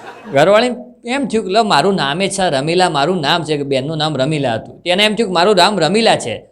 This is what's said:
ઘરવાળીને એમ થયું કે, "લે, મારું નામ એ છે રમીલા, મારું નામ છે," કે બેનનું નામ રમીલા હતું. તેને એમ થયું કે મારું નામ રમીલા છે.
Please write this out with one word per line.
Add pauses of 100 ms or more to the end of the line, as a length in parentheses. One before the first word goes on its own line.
(340)
ઘરવાળીને
એમ
થયું
કે,
"લે,
મારું
નામ
એ
છે
રમીલા,
મારું
નામ
છે,"
કે
બેનનું
નામ
રમીલા
હતું.
તેને
એમ
થયું
કે
મારું
નામ
રમીલા
છે.